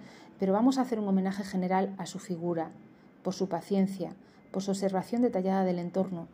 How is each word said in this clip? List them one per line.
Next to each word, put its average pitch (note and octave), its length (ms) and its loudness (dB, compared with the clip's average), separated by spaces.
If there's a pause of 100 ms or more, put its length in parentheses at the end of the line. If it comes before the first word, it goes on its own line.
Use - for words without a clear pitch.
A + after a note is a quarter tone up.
(400)
pero F#3+ 120 4
vamos B3+ 260 4
a - 20 4
hacer A#3+ 180 0
un G#3 80 -2
homenaje F#3+ 380 2
general F#3+ 520 0
a F3+ 100 -10
su - 120 -10
figura, E3+ 540 -4 (500)
por F#3 120 -2
su F#3+ 140 -2
paciencia, F#3+ 680 0 (340)
por F#3+ 140 -4
su G3 80 0
observación G3 500 0
detallada F#3+ 400 2
del F3+ 160 2
entorno F3 560 -2